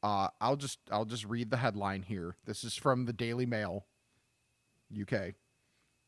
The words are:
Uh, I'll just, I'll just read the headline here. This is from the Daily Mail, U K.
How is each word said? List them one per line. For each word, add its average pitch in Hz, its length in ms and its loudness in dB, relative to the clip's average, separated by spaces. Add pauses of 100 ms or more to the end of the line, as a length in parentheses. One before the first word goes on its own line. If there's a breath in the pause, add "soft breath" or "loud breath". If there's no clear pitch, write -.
Uh, 101 240 4 (120)
I'll 123 160 4
just, 139 220 -6 (140)
I'll 107 140 2
just 107 200 -6
read 117 240 -2
the 127 80 2
headline 101 460 0
here. 90 320 -4 (100)
This - 180 -6
is 117 120 -6
from 127 300 4
the 120 80 -2
Daily 120 340 0
Mail, 104 380 -2 (1080)
U 104 160 -4
K. 98 260 -2 (760)